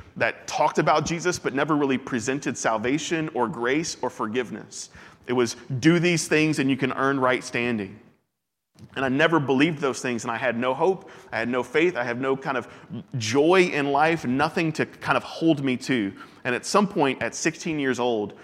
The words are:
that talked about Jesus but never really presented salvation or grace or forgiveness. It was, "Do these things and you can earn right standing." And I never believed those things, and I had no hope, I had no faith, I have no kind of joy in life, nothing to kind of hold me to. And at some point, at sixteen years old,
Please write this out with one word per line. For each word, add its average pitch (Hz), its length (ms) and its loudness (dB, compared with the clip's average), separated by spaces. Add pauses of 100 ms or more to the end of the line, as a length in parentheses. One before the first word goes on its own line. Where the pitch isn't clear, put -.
(180)
that 117 300 -2
talked - 320 0
about 156 260 4
Jesus 165 340 -2
but 127 140 -4
never 147 240 0
really 135 200 2
presented 131 600 -4
salvation 143 760 -2
or 120 140 0
grace 127 540 -2
or 127 80 -2
forgiveness. 113 800 -6 (380)
It - 60 0
was, 123 220 2 (240)
"Do 160 180 6
these 170 300 2
things 156 320 2
and 135 100 2
you 135 60 2
can 127 160 -2
earn 135 300 0
right 127 220 2
standing." 113 580 -4 (920)
And 131 80 -2
I 135 60 2
never 160 300 4
believed 143 400 2
those 131 220 -2
things, 120 220 -4
and 120 60 -6
I 113 80 -4
had 120 180 -2
no 127 200 0
hope, 170 340 -2 (220)
I 113 80 -2
had 117 100 -2
no 123 140 0
faith, 160 340 0
I 120 60 -2
have 120 160 -4
no 135 180 0
kind 135 200 -4
of 113 100 -6 (500)
joy 143 460 4
in 143 280 0
life, 160 320 2
nothing 156 500 0
to 131 120 0
kind - 320 -2
of 120 60 -2
hold 156 400 0
me 127 140 0
to. 110 360 -2 (300)
And 123 100 -2
at 117 100 -4
some 202 240 2
point, 143 360 0
at 113 100 -4
sixteen 160 460 -4
years 131 200 -2
old, 110 340 0 (100)